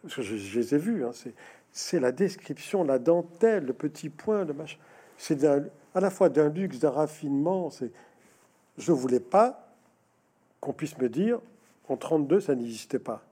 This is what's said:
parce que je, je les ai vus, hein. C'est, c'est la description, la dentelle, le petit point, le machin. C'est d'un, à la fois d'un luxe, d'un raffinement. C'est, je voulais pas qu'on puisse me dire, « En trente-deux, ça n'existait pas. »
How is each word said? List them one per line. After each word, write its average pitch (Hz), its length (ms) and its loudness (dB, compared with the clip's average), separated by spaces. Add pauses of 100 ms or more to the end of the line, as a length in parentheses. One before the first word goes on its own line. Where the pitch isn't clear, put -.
parce 175 140 -16
que 135 60 -6
je, 107 140 -6
je 98 240 -4
les 120 160 0
ai - 20 4
vus, 175 280 -2
hein. 120 80 -6
C'est, 120 200 -16 (380)
c'est - 280 -4
la 123 120 2
description, 175 720 -2
la 135 160 2
dentelle, 170 680 2
le 127 80 -4
petit 151 360 -6
point, 208 360 -2
le 147 80 -6
machin. 151 240 -12 (400)
C'est - 180 -2
d'un, 143 300 4 (280)
à 185 60 0
la 190 100 2
fois 185 200 4
d'un 147 200 4
luxe, 156 300 -4
d'un 151 100 2
raffinement. 151 800 -2
C'est, 120 220 -10 (840)
je - 160 -2
voulais 127 260 2
pas 220 460 2 (920)
qu'on 139 140 -6
puisse 143 240 -8
me 127 100 0
dire, « 202 320 0 (480)
En 135 100 -4
trente-deux, 156 440 2
ça 143 140 0
n'existait 120 440 -6
pas. » - 320 -10